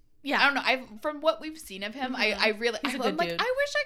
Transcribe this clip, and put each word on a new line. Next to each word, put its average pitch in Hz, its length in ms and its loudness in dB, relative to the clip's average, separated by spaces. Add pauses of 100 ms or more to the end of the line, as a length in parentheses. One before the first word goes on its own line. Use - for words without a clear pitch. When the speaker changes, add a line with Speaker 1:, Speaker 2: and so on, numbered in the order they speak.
(240)
Speaker 1:
Yeah. 269 180 2
Speaker 2:
I 262 40 6
don't 277 100 4
know. 254 80 -2
I, 247 240 0 (160)
from 302 180 -4
what 320 180 2
we've 311 200 -10
seen 196 240 -12
of 214 100 -6
him, 269 220 -4
I, 208 160 4
Speaker 1:
Mm-hmm. - 120 0
Speaker 2:
I 220 40 8
really, 220 360 0
Speaker 1:
He's 254 120 0
a - 20 -4
Speaker 2:
I'm 254 60 -4
Speaker 1:
good - 160 0
Speaker 2:
like, 339 100 2
Speaker 1:
dude. - 100 -2
Speaker 2:
"I 494 160 0
wish 571 200 0
I 587 100 0